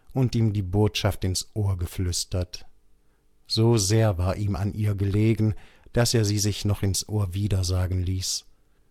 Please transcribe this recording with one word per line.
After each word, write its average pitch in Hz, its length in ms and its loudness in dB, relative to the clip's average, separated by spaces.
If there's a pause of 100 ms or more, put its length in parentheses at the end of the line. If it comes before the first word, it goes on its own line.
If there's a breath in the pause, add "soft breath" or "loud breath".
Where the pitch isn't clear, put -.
(140)
und 131 220 0
ihm 110 180 2
die 104 80 0
Botschaft 101 640 0
ins 92 280 -4
Ohr 98 240 -2
geflüstert. 87 880 -4 (800)
So 113 300 4
sehr 107 420 2
war 92 200 0
ihm 98 180 -2
an 95 180 -2
ihr 104 220 -2
gelegen, 107 580 2 (400 loud breath)
dass 120 200 2
er 113 120 4
sie 104 140 0
sich 104 260 -2
noch 101 180 0
ins 95 260 -2
Ohr 101 240 -2
wiedersagen 92 720 -2
ließ. 92 420 -4 (460)